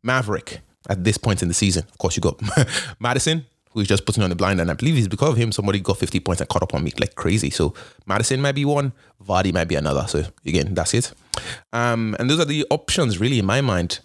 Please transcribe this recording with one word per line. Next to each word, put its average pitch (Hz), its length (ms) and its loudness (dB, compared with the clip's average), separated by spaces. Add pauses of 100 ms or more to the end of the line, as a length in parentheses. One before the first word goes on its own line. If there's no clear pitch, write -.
Maverick 113 580 -2 (280)
at 92 160 -2
this 104 140 4
point 104 240 0
in 90 60 0
the 85 60 0
season, 90 360 2
of - 80 -20
course - 180 0
you - 60 -2
got 87 180 0 (300)
<laughs> - 300 -8
Maddison, 131 460 -2 (240)
who's 104 180 0
just 101 180 2
putting 110 160 0
on 92 80 2
the 87 60 -2
blind, 92 240 2
and 85 100 0
I 78 40 0
believe 156 220 0
it's 110 120 4
because 139 220 2
of 113 60 2
him 113 140 2
somebody 101 300 0
got 95 180 0
fifty - 220 -2
points 87 200 -2
and - 80 -4
caught - 140 0
up - 120 -4
on 76 100 -2
me 76 160 -2
like - 160 -2
crazy. 85 340 0
So 80 240 0 (320)
Maddison 110 340 0
might 139 120 0
be 143 120 -2
one, 143 280 0 (320)
Vardy 95 280 2
might 85 120 2
be 82 100 -2
another. 71 320 0
So 76 180 -2 (220)
again, 82 280 0
that's 85 200 0
it. 120 180 0 (600)
Um, 113 480 0
and 127 100 0
those 156 80 2
are 175 60 4
the 147 260 -2
options 135 480 0
really 120 220 2
in 95 60 0
my 113 140 2
mind. 90 440 0